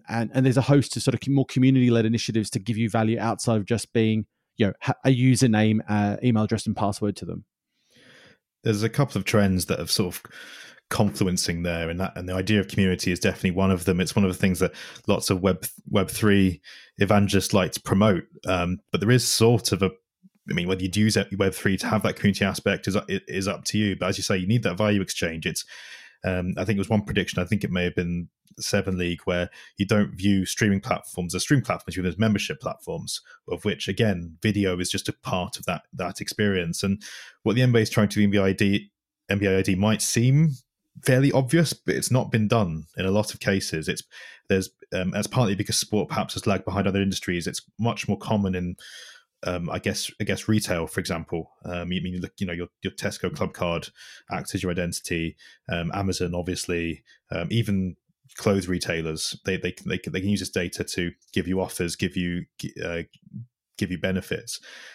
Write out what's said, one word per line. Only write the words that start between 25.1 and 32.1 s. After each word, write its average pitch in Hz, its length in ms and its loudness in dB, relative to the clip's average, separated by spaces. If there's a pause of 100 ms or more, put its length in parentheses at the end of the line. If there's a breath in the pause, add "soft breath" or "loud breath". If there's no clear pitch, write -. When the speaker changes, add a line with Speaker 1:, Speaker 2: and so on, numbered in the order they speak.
Speaker 2:
It's, 82 200 -4 (600 loud breath)
um, 92 320 -2
I 92 80 -4
think 110 120 0
it - 20 0
was 95 100 -4
one 104 140 4
prediction, 92 380 -2
I 90 40 -2
think - 180 -2
it 85 80 -4
may 90 120 0
have 87 120 -2
been 87 340 -4 (300)
Seven 95 380 -2
League, 87 260 -2
where 87 260 0 (280 loud breath)
you 101 80 2
don't 104 280 2
view 95 320 2
streaming 98 360 2
platforms - 520 -6
as 92 100 -4
streaming 143 200 2
platforms, 87 320 -6
you 92 60 -4
view 90 80 0
them 82 60 -6